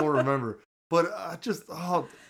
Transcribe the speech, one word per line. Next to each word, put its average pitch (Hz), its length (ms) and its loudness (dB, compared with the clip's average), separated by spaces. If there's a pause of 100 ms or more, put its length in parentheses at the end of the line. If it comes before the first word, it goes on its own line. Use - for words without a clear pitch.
won't 147 140 4
remember. 127 420 0 (320)
But 170 200 4
I 175 300 -8
just, - 260 -4
oh. 175 400 -2 (220)